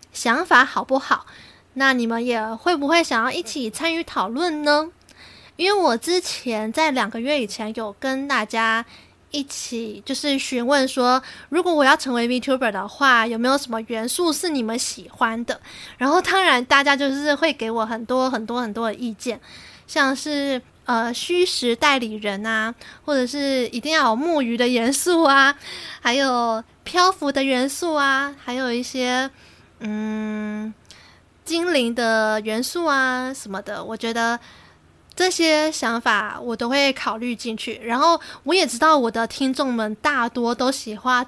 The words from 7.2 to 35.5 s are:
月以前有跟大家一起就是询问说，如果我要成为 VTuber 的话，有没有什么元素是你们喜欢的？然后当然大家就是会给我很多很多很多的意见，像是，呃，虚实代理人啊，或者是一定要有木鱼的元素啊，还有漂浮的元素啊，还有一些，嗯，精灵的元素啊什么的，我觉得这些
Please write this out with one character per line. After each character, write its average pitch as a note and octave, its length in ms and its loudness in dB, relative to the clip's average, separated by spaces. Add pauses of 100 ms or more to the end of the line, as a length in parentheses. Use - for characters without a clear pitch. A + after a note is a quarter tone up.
月 C#4+ 200 0
以 G#3+ 60 -2
前 A3 300 -8
有 G#3+ 240 -8
跟 C4+ 260 -4
大 B3 180 0
家 A3+ 400 0 (460)
一 C#4+ 140 -6
起 A3+ 600 -10
就 C4+ 100 -4
是 C#4 240 0
询 A#3+ 280 -4
问 C4+ 220 2
说， B3+ 340 2 (280)
如 E4+ 120 2
果 F4 120 2
我 D4 100 4
要 C#4 120 8
成 C4 180 -4
为 A#3 120 0
VTuber B3+ 440 0
的 G3 180 -4
话， A#3+ 380 4
有 A#3 120 -4
没 A#3+ 80 0
有 C4+ 120 4
什 C4 120 -8
么 A3+ 120 -4
元 A3+ 260 -6
素 E4+ 240 0
是 F4 160 -2
你 C#4 140 0
们 A3+ 160 -2
喜 - 320 -8
欢 A#3 340 -2
的？ - 160 -6 (380)
然 B3+ 100 0
后 F4 120 4
当 F#4 220 2
然 C4 220 4
大 C#4 180 4
家 C#4+ 140 4
就 C#4 140 0
是 C#4+ 240 0
会 D#4 180 2
给 A3+ 180 -4
我 A3+ 160 0
很 A3+ 200 -6
多 B3+ 240 2
很 A3+ 160 -4
多 A#3+ 140 -4
很 A3 120 -4
多 A3+ 160 -2
的 G#3 60 -4
意 A#3 200 -6
见， A3 240 -6 (480)
像 C4+ 300 2
是， C#4 440 -2 (260)
呃， A#3+ 260 0
虚 F4+ 320 0
实 A#3+ 320 0
代 C#4+ 220 4
理 A3 160 -6
人 G#3 320 -6
啊， A3 280 -2 (300)
或 D4 100 0
者 B3+ 120 2
是 C4+ 420 -2
一 A#3+ 120 -6
定 D4+ 120 -2
要 C#4 180 4
有 A3 60 2
木 D#4 240 0
鱼 A#3 160 -2
的 A#3+ 100 2
元 B3 240 2
素 E4 340 2
啊， C#4 300 6 (460)
还 A#3+ 140 0
有 A#3+ 480 0 (220)
漂 F4+ 280 4
浮 D4 180 -2
的 C#4 120 0
元 C4+ 260 2
素 D#4 260 -2
啊， C#4 480 2
还 B3 120 -6
有 B3+ 180 -2
一 B3 100 -2
些， B3+ 480 -2 (500)
嗯， G#3+ 920 -6 (720)
精 E4+ 300 0
灵 A#3+ 200 2
的 A3 460 2
元 A3 220 -4
素 E4+ 220 -4
啊 C4 500 0
什 G#3+ 160 -14
么 F#3+ 120 -8
的， G3+ 200 -10
我 A3 140 -8
觉 A3+ 180 -4
得 A#3 240 0 (760)
这 F#4 160 2
些 D#4 420 2